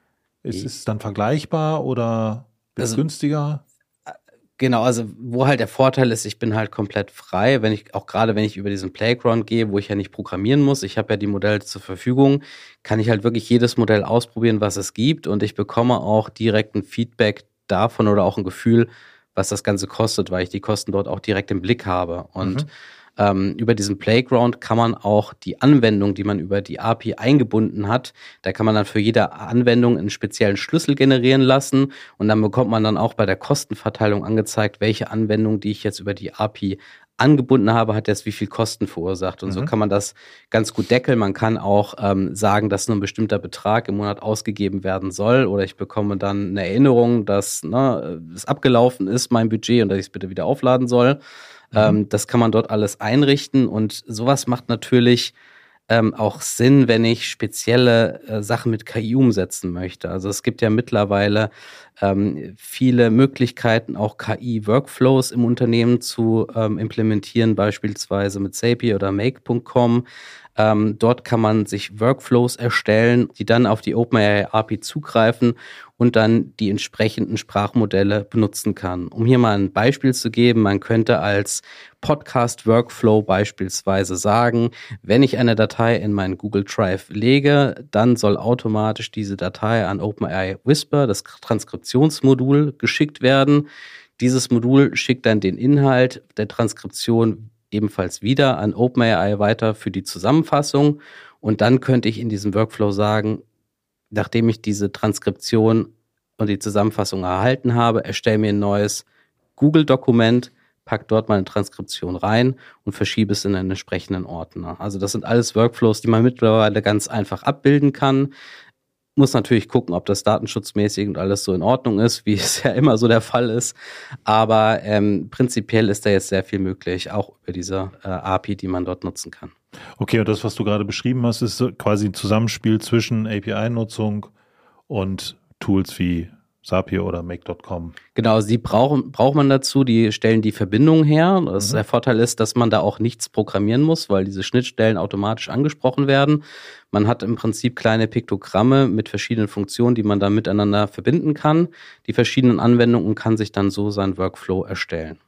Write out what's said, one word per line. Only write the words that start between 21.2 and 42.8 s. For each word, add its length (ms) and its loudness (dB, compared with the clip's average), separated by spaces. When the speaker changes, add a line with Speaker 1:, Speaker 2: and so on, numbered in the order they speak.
Speaker 2:
direkt 300 -4
im 100 -4
Blick 240 -2
habe. 480 -4
Und, 320 -4
Speaker 1:
Mhm. 40 -14
Speaker 2:
ähm, 420 0
über 160 0
diesen 240 -6
Playground 600 0
kann 180 -2
man 180 0
auch 400 0
die 260 -12
Anwendung, 540 4
die 80 -6
man 160 -2
über 220 -2
die 180 -12
api 340 -2
eingebunden 720 0
hat, 260 -4
da 120 -4
kann 120 -2
man 80 4
dann 120 2
für 140 -4
jede 340 0
Anwendung 640 2
einen 100 -6
speziellen 480 -2
Schlüssel 380 -2
generieren 460 4
lassen 500 2
und 100 0
dann 140 4
bekommt 300 0
man 120 2
dann 140 0
auch 160 -2
bei 140 0
der 80 0
Kostenverteilung 880 -4
angezeigt, 560 -2
welche 300 -2
Anwendung, 480 0
die 100 -6
ich 140 -6
jetzt 160 -6
über 160 -8
die 180 -14
api 460 -6
angebunden 560 4
habe, 220 0
hat 120 -4
jetzt 180 -2
wie 60 -6
viel 160 -6
Kosten 400 -6
verursacht. 560 -8
Und 80 -6
so 80 -6
Speaker 1:
Mhm. 60 -4
Speaker 2:
kann 140 -2
man 100 0
das 240 -2
ganz 220 0
gut 160 -4
deckeln. 300 2
Man 140 0
kann 240 -2
auch, 420 0
ähm, 340 -2
sagen, 360 0
dass 180 -4